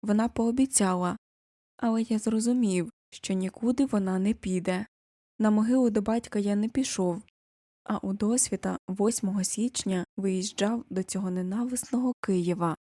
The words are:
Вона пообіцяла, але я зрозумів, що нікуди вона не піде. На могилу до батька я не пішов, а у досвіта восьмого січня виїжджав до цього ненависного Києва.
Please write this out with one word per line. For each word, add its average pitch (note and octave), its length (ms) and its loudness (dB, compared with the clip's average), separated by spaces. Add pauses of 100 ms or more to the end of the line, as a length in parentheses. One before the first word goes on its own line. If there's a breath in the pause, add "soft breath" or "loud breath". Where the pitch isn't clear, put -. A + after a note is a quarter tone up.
Вона G#3+ 260 2
пообіцяла, A3+ 880 2 (600)
але A3+ 260 0
я A3+ 160 0
зрозумів, A3 720 2 (200)
що - 240 -4
нікуди A3+ 520 0
вона F#3+ 320 0
не G3+ 160 2
піде. F#3 520 -2 (520)
На G#3+ 120 4
могилу A#3 400 4
до G#3+ 120 0
батька A3 360 -2
я G3+ 180 0
не G#3+ 120 0
пішов, G3+ 540 -2 (640)
а G#3 140 -4
у F#3+ 140 -4
досвіта G3+ 680 -2 (100)
восьмого G3+ 560 0
січня F#3+ 600 -2 (120)
виїжджав G3 760 -2
до F#3+ 120 -4
цього F#3+ 280 -4
ненависного A#3+ 920 -2
Києва. F3 560 0 (140)